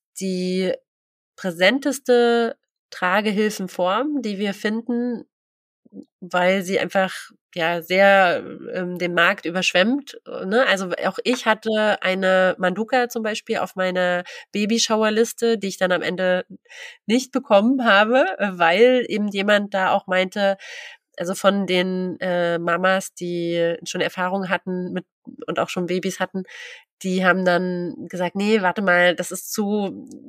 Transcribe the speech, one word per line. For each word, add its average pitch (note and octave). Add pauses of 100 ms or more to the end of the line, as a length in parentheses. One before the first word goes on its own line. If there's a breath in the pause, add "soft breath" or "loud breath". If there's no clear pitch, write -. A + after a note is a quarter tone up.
(200)
die F#3 (640)
präsenteste A#3 (340)
Tragehilfenform, G#3
die G#3+
wir G3+
finden, A#3 (920)
weil F#3
sie F3+
einfach, F#3 (400)
ja, E3+
sehr, F#3 (300)
ähm, F3+
den F3
Markt F3
überschwemmt, F#3+ (260)
ne? A3+
Also F#3+ (140)
auch F#3
ich B3
hatte G#3+
eine F#3
Manduka A3
zum A#3
Beispiel G#3+
auf -
meiner F3+ (280 loud breath)
Babyshower-Liste, A3
die G3
ich -
dann F#3
am F3+
Ende F3+ (600 loud breath)
nicht B3
bekommen B3
habe, A3 (140)
weil G3+
eben G#3
jemand G3+
da F#3+
auch G3
meinte, F#3+ (600 loud breath)
also F3
von G3
den, F#3
äh, F3
Mamas, F3+
die E3+ (100)
schon F3
Erfahrung F#3
hatten F3+
mit F3+ (420)
und -
auch D3
schon F3+
Babys F3+
hatten, F#3 (600 loud breath)
die F#3
haben F#3
dann F3
gesagt, F3
"Nee, G#3
warte F#3
mal, F3
das -
ist -
zu G3+ (240)